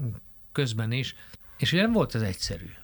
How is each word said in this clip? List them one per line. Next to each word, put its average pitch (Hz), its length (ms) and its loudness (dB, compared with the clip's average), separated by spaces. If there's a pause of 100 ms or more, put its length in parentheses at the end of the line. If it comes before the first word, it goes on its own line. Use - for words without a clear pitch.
(520)
közben 113 400 0
is, 131 220 -4 (420)
és 120 160 0
nem 202 200 4
volt 190 220 2
ez 113 80 2
egyszerű. 95 480 -4 (140)